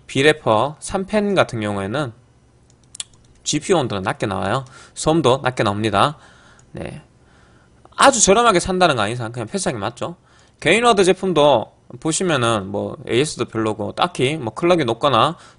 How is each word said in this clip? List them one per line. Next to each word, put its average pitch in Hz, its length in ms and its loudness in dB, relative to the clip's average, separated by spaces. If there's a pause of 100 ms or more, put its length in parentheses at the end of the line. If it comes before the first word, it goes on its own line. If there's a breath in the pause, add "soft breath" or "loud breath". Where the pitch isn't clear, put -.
비레퍼 135 720 2
삼 190 260 -6
펜 202 280 -2
같은 123 280 0
경우에는 107 500 -4 (1300)
지피유 160 340 -2
온도가 107 240 -2
낮게 120 260 -4
나와요. 98 380 -4 (280 loud breath)
소음도 151 480 2
낮게 127 220 -2
나옵니다. 107 540 0 (540 soft breath)
네. - 300 -14 (920 soft breath)
아주 247 280 4
저렴하게 202 360 4
산다는 180 360 2
거 110 80 0
아닌 107 100 -2
이상 120 180 -8
그냥 120 160 -8
패스하기 180 320 -6
맞죠. 117 380 -8 (420 soft breath)
개인워드 208 440 4
제품도 156 680 2 (300)
보시면은 123 680 -2
뭐 101 300 -6 (100)
에이에스도 127 380 -2
별로고 107 480 -4
딱히 131 420 -2
뭐 113 180 -8
클럭이 170 300 2
높거나 127 540 0 (220 loud breath)